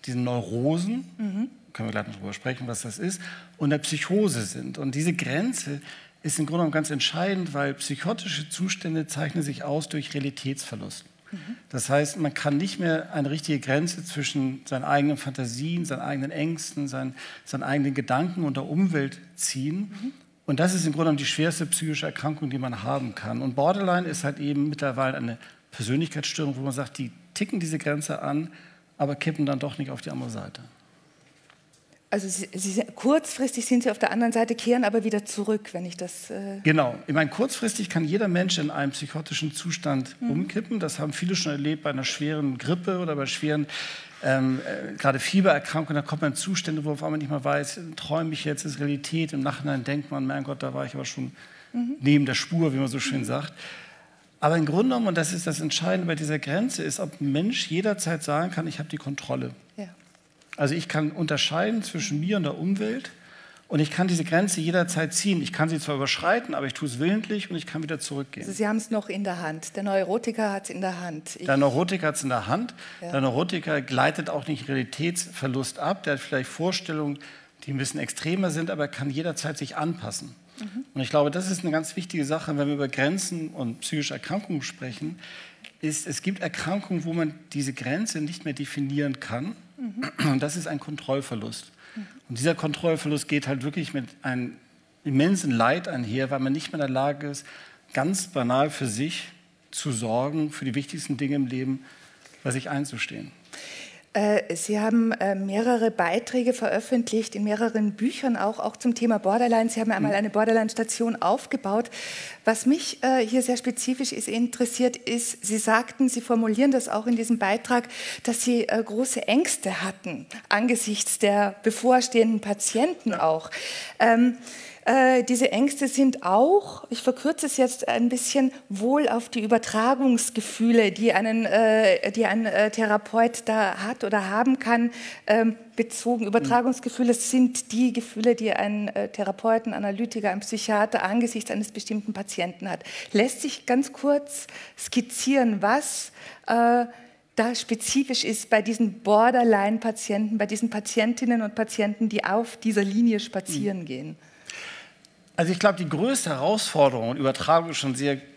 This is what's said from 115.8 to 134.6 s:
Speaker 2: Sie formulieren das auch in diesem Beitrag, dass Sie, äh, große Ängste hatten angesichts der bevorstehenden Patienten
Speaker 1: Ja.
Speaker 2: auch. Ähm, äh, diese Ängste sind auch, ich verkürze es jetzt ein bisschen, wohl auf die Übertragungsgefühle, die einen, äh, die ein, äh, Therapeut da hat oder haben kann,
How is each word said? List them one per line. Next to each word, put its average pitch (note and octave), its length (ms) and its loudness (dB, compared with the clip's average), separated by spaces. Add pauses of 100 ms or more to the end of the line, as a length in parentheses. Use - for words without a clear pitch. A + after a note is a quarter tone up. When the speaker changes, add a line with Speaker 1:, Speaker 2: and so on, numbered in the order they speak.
Speaker 2:
Sie A#3+ 100 -2
formulieren A#3 520 4
das B3 180 2
auch G#3+ 160 -2
in A#3+ 100 4
diesem A3+ 220 2
Beitrag, A3+ 460 2 (400)
dass A#3 180 0
Sie, A#3+ 260 2
äh, A3+ 160 2
große A3+ 440 -2
Ängste G#3 540 2
hatten F#3+ 440 -6 (240)
angesichts G#3+ 680 2
der G3+ 440 4
bevorstehenden A3+ 800 4
Patienten A3 720 0
Speaker 1:
Ja. E3+ 100 0
Speaker 2:
auch. D#3+ 280 2 (480)
Ähm, A#3 380 8 (480)
äh, B3+ 380 8
diese B3 300 4
Ängste C#4 340 2
sind C4 380 4
auch, C4+ 680 4
ich A#3 120 -6
verkürze D4 440 0
es C#4 100 -2
jetzt B3+ 300 2
ein A#3 220 4
bisschen, B3+ 420 2 (180)
wohl B3 400 2
auf A#3 200 0
die A#3+ 120 -2 (640)
Übertragungsgefühle, A3+ 840 4
die G#3 200 2
einen, A3 340 2
äh, A3 640 6
die A3 160 2
ein, A3 200 2
äh, G#3 240 4
Therapeut A3 760 2
da A3 300 2 (100)
hat - 160 -6
oder G3+ 280 0
haben B3 280 4
kann, A#3 320 2 (380)